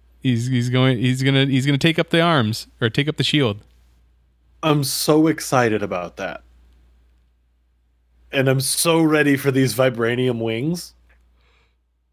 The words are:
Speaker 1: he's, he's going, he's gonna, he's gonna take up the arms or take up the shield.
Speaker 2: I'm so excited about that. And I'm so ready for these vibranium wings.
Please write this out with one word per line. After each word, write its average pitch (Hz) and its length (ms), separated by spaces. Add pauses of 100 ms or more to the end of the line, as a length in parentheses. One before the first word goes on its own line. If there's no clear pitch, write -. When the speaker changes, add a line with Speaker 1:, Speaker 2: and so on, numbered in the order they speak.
(220)
Speaker 1:
he's, 120 240
he's 123 220
going, 127 300
he's 127 260
gonna, 135 220
he's 135 200
gonna 147 120
take 165 200
up 160 120
the 165 100
arms 139 480 (120)
or 120 80
take 143 200
up 147 80
the 139 80
shield. 117 340 (1040)
Speaker 2:
I'm 147 220
so 156 420
excited 120 560
about 90 360
that. 90 240 (1900)
And 135 140
I'm 131 120
so 165 420
ready 151 340
for 139 140
these 131 240
vibranium 120 680
wings. 120 540 (1200)